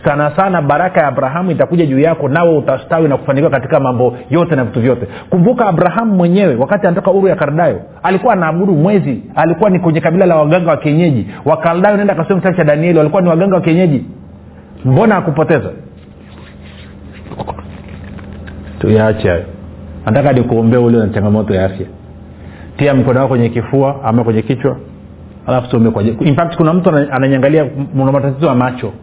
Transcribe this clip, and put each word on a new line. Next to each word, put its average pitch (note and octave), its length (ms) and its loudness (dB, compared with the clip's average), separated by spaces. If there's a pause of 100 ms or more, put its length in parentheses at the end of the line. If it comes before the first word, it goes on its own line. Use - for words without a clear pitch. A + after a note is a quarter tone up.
Sana D3 300 0
sana F#3 260 2
baraka E3 400 2
ya D3 60 2
Abrahamu C#3+ 440 -2
itakuja E3 340 0
juu C3+ 140 0
yako, D#3 300 0
nawe E3 280 2
utastawi D#3 500 0
na C3 100 2
kufanikiwa C#3+ 340 0
katika B2+ 280 0
mambo B2+ 380 0 (120)
yote E3 260 2
na C3 80 0
vitu A2+ 180 -2
vyote. B2 260 0 (220)
Kumbuka, A3 380 2
Abrahamu G3+ 480 0
mwenyewe F3 400 2
wakati F3+ 320 0
anatoka F3+ 240 0
Uru F#3+ 160 2
ya G3 80 2
Kaldayo D3 460 0 (220)
alikuwa F#3+ 300 0
anaabudu F3 420 0
mwezi, D3 480 0 (120)
alikuwa E3 340 2
ni F3+ 100 2
kwenye E3 220 0
kabila F3 240 2
la E3+ 100 4
waganga D#3+ 360 2
wa D3 60 2
kienyeji. D3 500 0 (180)
Wakaldayo, E3+ 520 2
nenda G3+ 180 0
kasome E3 240 -4
kitabu F#3 180 0
cha E3+ 60 0
Danieli, D#3 340 2
walikuwa D3+ 240 2
ni F3 80 2
waganga F#3 260 2
wa F3 60 0
kienyeji. E3 440 2 (800)
Mbona G3 300 4
hakupoteza? D3+ 540 0 (3000)
Tuyaache G#2+ 500 2
hayo. E2+ 140 -2 (640)
Nataka C3+ 280 2
nikuombee A#2 440 2
ule A#2+ 200 4
na G#2+ 120 2
changamoto G#2 440 0
ya F#2+ 120 0
afya. F#2 200 -6 (920)
Tia C#3 160 2
mkono B2+ 260 2
wako C3+ 100 0
kwenye A#2+ 200 2
kifua C3+ 540 0
ama A2+ 200 2
kwenye A2 180 0
kichwa. B2+ 360 -2 (680)
Alafu B2 220 0
tuombe A2+ 200 4
kwa A2 120 -2
ajili. A2 160 -2 (120)
In C3+ 60 2
fact, E3+ 220 -2
kuna D#3+ 160 2
mtu F3+ 160 2
ana-, C#3+ 220 0
ananiangalia, C3+ 540 2 (300)
una C3+ 160 2
matatizo C#3 360 0
ya B2+ 80 2
macho. B2 360 -2 (120)